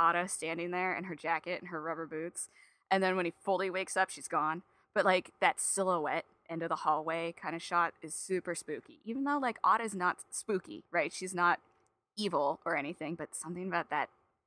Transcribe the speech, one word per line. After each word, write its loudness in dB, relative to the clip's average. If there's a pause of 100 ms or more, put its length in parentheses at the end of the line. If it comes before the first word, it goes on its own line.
Ada 6
standing -4
there 0
in -4
her -6
jacket -2
and -14
her -6
rubber -4
boots. -6 (420)
And 4
then 4
when 2
he -2
fully 0
wakes -4
up, 4
she's -12
gone. 0 (300)
But, 4
like, 4 (100)
that 6
silhouette 0 (240)
end -4
of -2
the -2
hallway 0
kinda -6
shot 0
is -10
super -2
spooky. -10
Even -4
though, 2
like, -2
Ada's 4
not 0 (100)
spooky, -4
right? 2
She's -6
not 4 (560)
evil 0
or 0
anything, -6
but -8
something -6
about -2
that 0 (380)